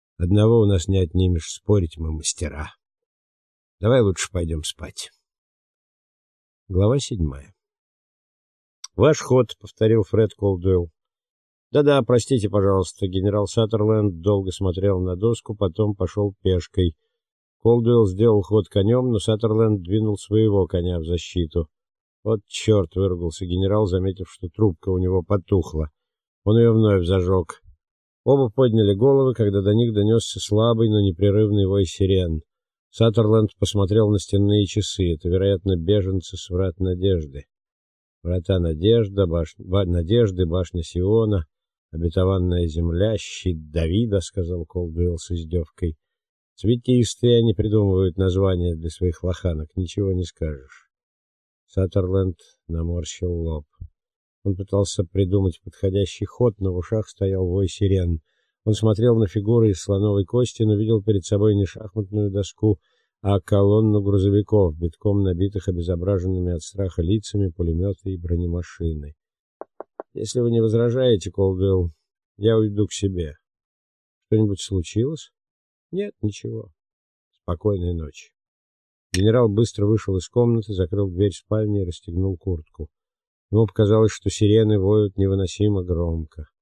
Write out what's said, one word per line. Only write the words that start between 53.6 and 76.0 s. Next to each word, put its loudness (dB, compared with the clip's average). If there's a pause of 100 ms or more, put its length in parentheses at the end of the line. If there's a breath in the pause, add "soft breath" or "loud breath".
Он -2
пытался -2
придумать 0
подходящий -4
ход, -2
но -2
в -4
ушах -4
стоял -2
вой 0
сирен. 0 (460)
Он 2
смотрел 2
на 2
фигуры 2
из -2
слоновой 0
кости, -2
но 4
видел 0
перед 0
собой 2
не 2
шахматную -6
доску, -2 (420)
а 0
колонну 2
грузовиков, 2
битком -2
набитых -2
обезображенными -2
от -6
страха -6
лицами, -2
пулемёты -4
и -8
бронемашины. -6 (1000)
"Если -6
вы 0
не 2
возражаете, 2
Колдуэлл, 0 (460)
я 2
уйду 0
к -12
себе". -4 (920)
"Что-нибудь 0
случилось?" -4 (600)
"Нет, -8